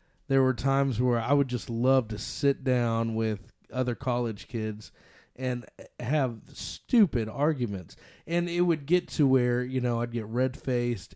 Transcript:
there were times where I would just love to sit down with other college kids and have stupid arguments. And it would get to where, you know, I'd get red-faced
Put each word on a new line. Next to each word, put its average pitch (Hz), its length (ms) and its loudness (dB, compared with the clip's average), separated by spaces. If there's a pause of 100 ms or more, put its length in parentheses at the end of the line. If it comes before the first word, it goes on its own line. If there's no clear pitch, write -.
(280)
there 135 160 4
were 131 120 4
times 135 460 2
where 120 180 2
I 120 140 0
would 143 140 4
just 123 220 -4
love 123 400 2
to 107 100 -6
sit - 440 0
down 117 520 0
with 110 360 -2 (200)
other 123 220 0
college 120 540 -4
kids 110 440 -6 (440)
and 127 300 -4 (340)
have 127 380 0 (140)
stupid - 800 0
arguments. 120 640 -4 (300)
And 170 240 -2
it 175 120 0
would 160 260 0
get 175 220 2
to 143 180 2
where, 123 360 4
you 127 180 -2
know, 120 200 0
I'd 120 100 -4
get 113 140 -4
red-faced 123 920 -2